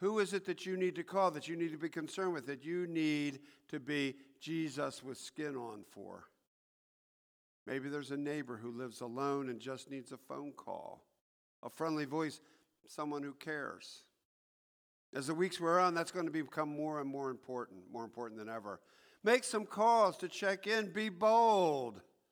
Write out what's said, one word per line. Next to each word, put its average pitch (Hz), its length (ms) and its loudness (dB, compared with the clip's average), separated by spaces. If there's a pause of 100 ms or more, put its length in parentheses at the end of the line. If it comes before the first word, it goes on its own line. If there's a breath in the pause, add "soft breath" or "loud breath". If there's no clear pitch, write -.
Who 208 180 2
is 196 160 2
it 190 100 -2
that 180 220 -4
you 185 100 0
need 185 200 2
to 170 80 -4
call, 190 260 4
that 151 180 -4
you 165 80 -4
need 165 160 0
to 156 60 -8
be 160 100 -2
concerned 175 460 -2
with, 135 140 -6
that 139 180 -6
you 175 200 -2
need 151 520 2 (300 loud breath)
to 151 120 -6
be 139 360 0 (220 loud breath)
Jesus 147 640 -4
with 127 140 -8
skin 147 400 -6
on 110 340 -8
for? 95 340 -14 (1400)
Maybe 135 220 -4
there's 143 220 -6
a 139 60 -2
neighbor 143 420 -4
who 117 140 -8
lives 120 280 -8
alone 135 480 -2
and 117 120 -6
just 127 300 -10
needs 135 220 -10
a 127 60 -12
phone 139 340 -10
call, - 540 -12 (560)
a - 80 -8
friendly 156 340 -2
voice, 147 360 -2 (480 soft breath)
someone 147 340 -4
who 139 100 -6
cares. 143 720 -8 (1120)
As 135 120 -4
the 160 80 -2
weeks 175 260 2
wear 170 180 4
on, 180 160 6
that's 165 160 -2
gonna 170 200 -4
become 151 400 -2
more 151 300 -2
and 139 80 -2
more 135 220 -4
important, 120 500 -8 (120)
more 113 100 -6
important 113 360 -8
than 107 100 -8
ever. 104 320 -8 (420 soft breath)
Make 240 220 6
some 214 220 -2
calls 220 500 6
to 185 120 -6
check 196 380 -2
in. 214 240 2
Be 214 200 0
bold, 180 880 6 (320)